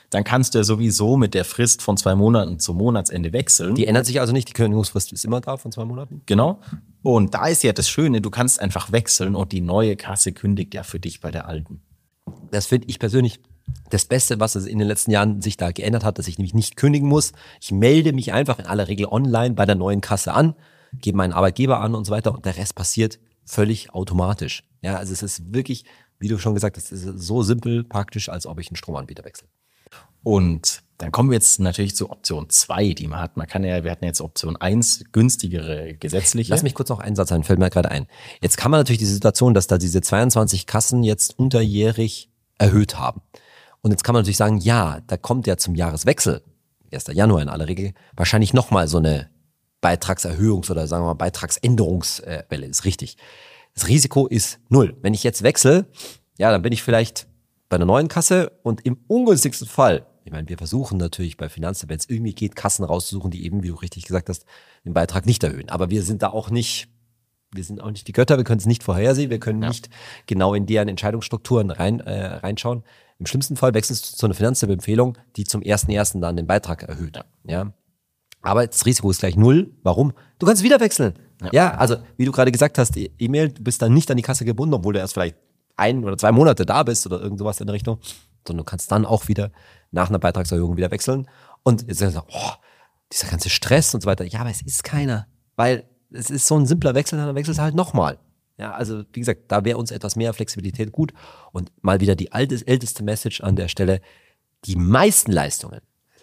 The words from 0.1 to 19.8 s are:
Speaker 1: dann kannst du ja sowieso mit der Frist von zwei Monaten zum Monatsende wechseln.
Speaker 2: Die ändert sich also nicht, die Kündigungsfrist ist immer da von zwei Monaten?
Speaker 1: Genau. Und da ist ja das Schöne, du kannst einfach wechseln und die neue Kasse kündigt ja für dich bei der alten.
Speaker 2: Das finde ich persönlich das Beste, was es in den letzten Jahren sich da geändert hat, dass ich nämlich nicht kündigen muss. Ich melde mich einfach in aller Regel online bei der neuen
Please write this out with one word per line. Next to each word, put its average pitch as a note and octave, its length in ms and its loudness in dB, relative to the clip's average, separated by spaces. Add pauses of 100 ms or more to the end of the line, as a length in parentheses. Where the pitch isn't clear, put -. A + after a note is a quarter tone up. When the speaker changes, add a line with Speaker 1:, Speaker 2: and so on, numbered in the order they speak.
Speaker 1:
dann G2+ 140 0
kannst B2+ 300 2
du A#2 40 4
ja G#2 60 4
sowieso A2 520 2
mit A#2 160 2
der F2+ 120 0
Frist - 360 0
von G2 160 0
zwei F#2+ 200 2
Monaten G2+ 420 4
zum E2+ 180 -4
Monatsende F2+ 560 0
wechseln. A#2 440 2
Speaker 2:
Die G#2+ 100 2
ändert A#2 180 2
sich B2+ 160 -2
also A#2+ 120 0
nicht, B2+ 160 0
die - 40 -16
Kündigungsfrist G#2+ 600 0
ist - 120 -10
immer A#2 160 -2
da C3+ 160 -6
von A#2+ 140 -14
zwei A2+ 140 -10
Monaten? C3+ 420 -12
Speaker 1:
Genau. C3 340 2 (420)
Und A2 320 4
da G2+ 120 -2
ist D#3+ 160 2
ja A2+ 100 4
das - 160 -2
Schöne, C#3 320 2
du G2+ 100 -4
kannst B2 300 0
einfach F#2+ 300 -4
wechseln A2+ 460 0
und G2+ 160 -4
die F#2+ 80 -2
neue G2 360 2
Kasse G2 360 -4
kündigt G2 420 -2
ja F#2+ 80 -10
für - 160 -12
dich E2+ 220 -12
bei D#2+ 100 -10
der D#2+ 160 -8
alten. D#2+ 360 -10 (680)
Speaker 2:
Das G2+ 160 -4
finde B2 220 0
ich A#2+ 100 -10
persönlich A#2+ 420 0 (500)
das G#2 160 0
Beste, A#2+ 340 0
was A2 160 0
es G2 100 -4
in A2 120 -4
den G#2 100 2
letzten G#2+ 240 -2
Jahren G#2 280 2
sich G#2 160 -4
da F2 140 -2
geändert G#2 340 -2
hat, G#2+ 140 -2
dass - 80 -8
ich F2 120 -8
nämlich F#2+ 140 -4
nicht A2 240 0
kündigen C#3+ 320 2
muss. C#3+ 240 2 (280)
Ich - 100 -16
melde C#3+ 420 6
mich A#2 200 -4
einfach B2+ 260 0
in F2+ 80 -16
aller G2 220 -2
Regel G#2 180 -2
online A#2+ 480 0
bei G2+ 120 2
der G2+ 100 4
neuen G2 240 0